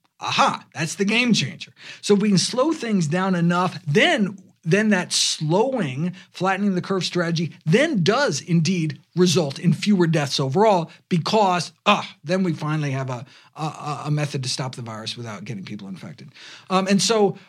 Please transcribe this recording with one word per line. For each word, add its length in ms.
aha, 540
that's 220
the 100
game 280
changer. 400
So 140
if 60
we 80
can 80
slow 340
things 360
down 280
enough, 500
then, 520
then 260
that 220
slowing, 1040
flattening 440
the 60
curve 220
strategy 500
then 360
does 400
indeed 580
result 440
in 140
fewer 340
deaths 320
overall 500
because, 640
ah, 380
then 200
we 80
finally 380
have 220
a, 120
a, 60
a, 440
a 60
method 300
to 80
stop 260
the 60
virus 340
without 280
getting 200
people 240
infected. 440
Um, 160
and 120
so, 380